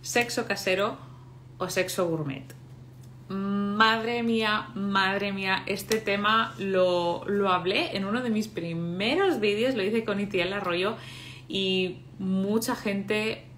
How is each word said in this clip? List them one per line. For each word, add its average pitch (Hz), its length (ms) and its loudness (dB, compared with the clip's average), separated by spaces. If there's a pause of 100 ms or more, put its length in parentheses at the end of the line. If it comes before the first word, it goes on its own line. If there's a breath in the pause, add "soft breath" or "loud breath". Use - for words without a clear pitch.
sexo 240 440 0
casero 196 520 0 (600)
o 185 120 -2
sexo 185 360 0
gourmet. 156 380 -2 (880)
Madre 208 920 2
mía, 220 520 2
madre 196 560 2
mía, 190 360 -2
este 208 320 0
tema 214 600 2
lo, 180 680 2
lo 202 220 2
hablé 185 460 2
en 196 80 0
uno 214 180 0
de 247 80 -2
mis 214 200 0
primeros 196 920 0
vídeos, 214 360 2
lo 202 80 0
hice 220 200 2
con 202 160 0
Itiel 190 320 0
Arroyo 190 460 0 (500 loud breath)
y 185 520 0 (200)
mucha 196 560 2
gente 214 720 -2 (120)